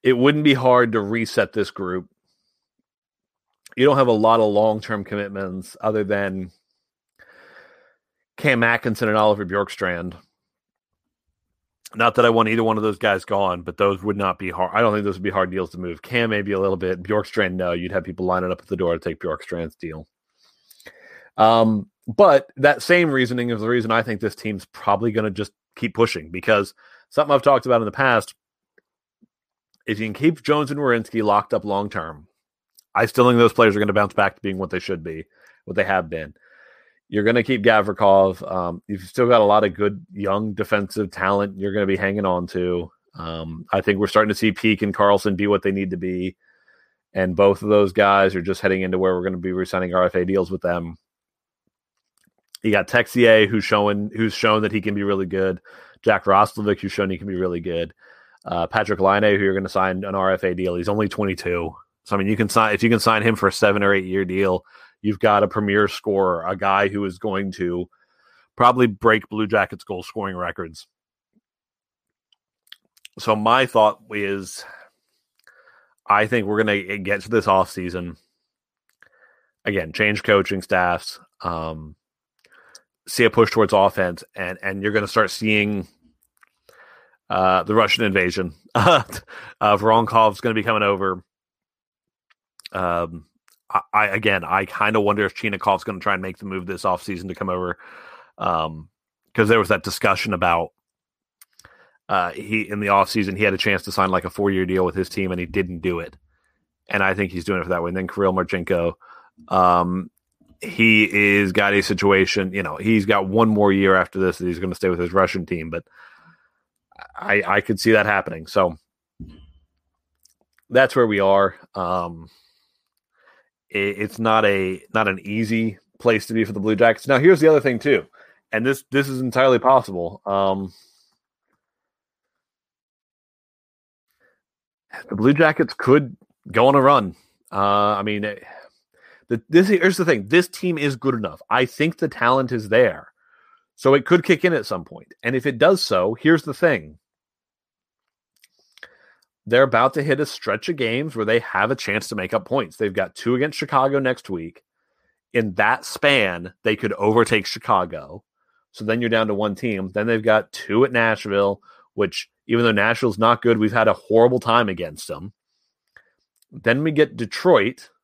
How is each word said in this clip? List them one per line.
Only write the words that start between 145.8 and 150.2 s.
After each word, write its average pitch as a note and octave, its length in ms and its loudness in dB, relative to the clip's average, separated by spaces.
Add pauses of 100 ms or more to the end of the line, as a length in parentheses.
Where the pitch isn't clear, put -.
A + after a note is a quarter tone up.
so, G2 300 0
here's D#3 300 2
the C#3 100 -10
thing. E2 440 -2 (2500)
They're A#2+ 180 4
about B2 320 2
to D#3 80 -4
hit C#3+ 160 0
a D3 80 -2